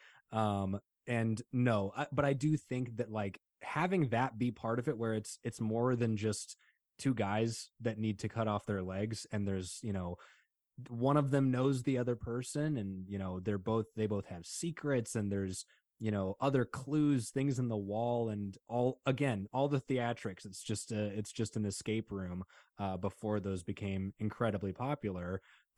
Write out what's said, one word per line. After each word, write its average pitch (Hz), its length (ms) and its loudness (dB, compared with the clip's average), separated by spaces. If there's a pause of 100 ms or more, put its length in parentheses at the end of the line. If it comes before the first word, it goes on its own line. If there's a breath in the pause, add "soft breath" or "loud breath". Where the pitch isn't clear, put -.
(320 soft breath)
Um, 101 480 0 (260)
and 113 340 2 (120)
no, 113 440 2
I, 147 140 -2
but 143 140 2
I 139 80 4
do 151 240 2
think 123 400 -4
that, 110 160 -4
like, 104 260 -2 (240)
having 175 460 2
that 117 300 2
be 123 120 2
part 113 280 -2
of 123 100 -2
it, 131 80 0
where 113 180 0
it's, - 300 -4
it's 117 160 -4
more 117 340 4
than 117 220 2
just 107 400 -2 (420 soft breath)
two 135 160 2
guys 110 540 0 (140)
that 110 160 0
need 110 220 0
to 110 80 -2
cut 110 200 0
off 104 180 0
their 101 160 0
legs, 101 480 -4
and 101 160 0
there's, 95 360 -2
you 110 100 -4
know, 87 240 -4 (720 loud breath)
one 123 280 4
of 139 140 4
them 135 200 6
knows 127 320 4
the 131 160 2
other 120 180 2
person, 139 600 -2
and, 98 320 -4
you 98 100 -4
know, 92 220 -2
they're 104 180 2
both, 110 280 2 (100)
they 107 100 2
both 101 200 0
have 87 200 -10
secrets, 143 680 -2
and 104 180 0
there's, 98 320 -2 (360 soft breath)
you 110 100 0
know, 98 300 0
other 131 260 4
clues, 139 640 2
things 135 280 0
in 123 100 0
the 113 80 0
wall, 113 520 0
and 101 300 -4 (100)
all, 123 380 2
again, 123 480 2
all 139 140 2
the 143 120 2
theatrics. 120 640 -2
It's 98 180 -14
just - 300 -4
a, 107 140 0 (100)
it's 104 160 -6
just - 240 -4
an 107 80 0
escape 107 480 -2
room, 92 320 -4 (340 soft breath)
uh, 95 200 -2
before 104 420 -2
those 95 220 -2
became 98 560 -4
incredibly 101 540 -2
popular. 95 680 -4 (380 soft breath)